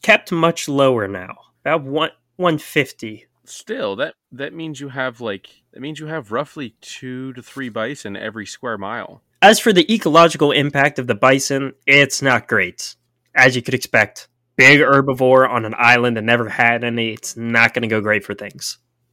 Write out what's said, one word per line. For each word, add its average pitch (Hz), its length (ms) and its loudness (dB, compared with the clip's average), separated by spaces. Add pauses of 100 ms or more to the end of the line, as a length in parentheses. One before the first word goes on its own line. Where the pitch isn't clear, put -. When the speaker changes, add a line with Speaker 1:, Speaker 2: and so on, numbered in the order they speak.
Speaker 1:
kept - 280 0
much 165 380 -2
lower 131 400 0
now. 92 280 -12 (280)
About 151 180 -2
one, 147 280 -4 (260)
one 170 220 -2
fifty. - 680 -6 (180)
Speaker 2:
Still, 120 520 -10
that, 139 180 -8 (160)
that 139 220 -14
means 160 260 -12
you 139 120 -14
have, 127 320 -10
like, 98 260 -10 (240)
that 117 80 -20
means 147 180 -12
you 151 80 -16
have 151 260 -12
roughly 135 500 -10
two 127 500 -14
to 123 100 -18
three 131 280 -12
bison 110 440 -8
every 104 320 -10
square 117 300 -10
mile. 101 460 -12 (180)
Speaker 1:
As 214 180 6
for 220 140 2
the 180 200 2
ecological 160 600 4
impact 143 460 0
of 123 80 -8
the 117 80 -2
bison, 135 580 0 (140)
it's 139 340 4
not 131 260 0
great. 95 480 -4 (400)
As 131 220 4
you 120 60 -4
could - 100 -8
expect, - 560 -2 (280)
big 143 240 6
herbivore 131 680 4
on 117 160 -2
an 107 140 -8
island 120 400 4
that 107 60 -6
never 117 260 2
had 117 340 0
any, 117 300 -4
it's - 240 -14
not 117 340 2
gonna 117 160 -4
go 107 140 0
great 107 200 0
for 104 120 -10
things. - 420 -14 (360)